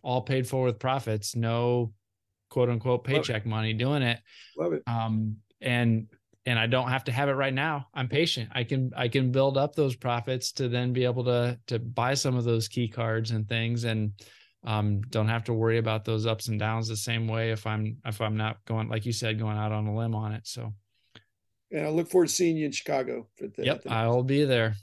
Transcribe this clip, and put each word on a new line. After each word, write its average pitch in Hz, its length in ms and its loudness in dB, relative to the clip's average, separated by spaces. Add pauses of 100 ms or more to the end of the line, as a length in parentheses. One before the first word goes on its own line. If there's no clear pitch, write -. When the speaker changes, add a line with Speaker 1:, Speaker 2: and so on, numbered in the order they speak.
Speaker 1:
all 127 200 0
paid 131 260 0
for 131 160 0
with 123 160 0
profits, 123 560 -2
no 117 560 2 (580)
quote 123 180 2
unquote 120 380 0
Speaker 2:
Love 131 80 0
it. 156 80 2
Speaker 1:
paycheck 113 240 -2
money 110 260 0
doing 131 300 0
it. 117 160 2 (400)
Speaker 2:
Love 165 160 0
it. 139 120 -4
Speaker 1:
Um, 110 500 0 (240)
and, 117 480 2 (360)
and 120 140 2
I 113 80 2
don't 127 220 2
have 131 160 0
to 127 80 -2
have 139 160 2
it 139 60 2
right 135 200 0
now. 143 400 -2
I'm 127 140 -2
patient. 131 440 0
I 123 120 -2
can, 131 320 0
I 127 120 0
can 131 220 2
build 135 260 4
up 147 180 0
those 135 220 2
profits 123 580 -2
to 131 140 0
then 123 240 0
be 127 120 2
able 123 200 0
to, 120 340 2 (100)
to 120 100 -2
buy 120 360 0
some 135 220 0
of 120 80 0
those 117 240 2
key 120 200 -2
cards 113 420 -2
and 107 180 -2
things, 117 360 -2
and, 110 280 0 (520)
um, 107 360 2
don't 110 280 0
have 113 160 0
to 120 100 0
worry 113 240 2
about 110 260 0
those 110 220 0
ups 110 220 -2
and 107 100 -2
downs 110 300 -2
the 110 80 -4
same 113 300 -2
way 113 260 0
if 107 140 -4
I'm, 110 380 -2
if 110 160 -4
I'm 107 160 0
not 107 300 -2
going, 110 220 -2
like 110 180 -4
you 120 60 -2
said, 110 260 -2
going 107 180 -2
out 107 160 -2
on 107 140 -2
a 107 100 -2
limb 113 180 -2
on 107 180 -4
it. 110 140 -10
So. 113 280 -10 (1000)
Speaker 2:
And 151 140 -2
I - 20 -2
look 165 220 0
forward 175 180 6
to - 60 -2
seeing 165 220 2
you 156 100 0
in 139 60 -2
Chicago 127 540 -2 (100)
for - 120 -10
the, - 160 -8
Speaker 1:
Yep, - 200 0
Speaker 2:
the - 80 -6
Speaker 1:
I'll 117 300 2
be 139 220 4
there. 113 380 2